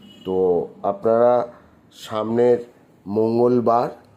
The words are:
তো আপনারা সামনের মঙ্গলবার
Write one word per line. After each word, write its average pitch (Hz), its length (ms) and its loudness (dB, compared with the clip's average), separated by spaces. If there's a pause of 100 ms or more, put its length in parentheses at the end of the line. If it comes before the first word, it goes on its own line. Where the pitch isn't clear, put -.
(260)
তো 92 420 0 (160)
আপনারা 117 640 0 (460)
সামনের 117 640 0 (500)
মঙ্গলবার 117 840 0 (280)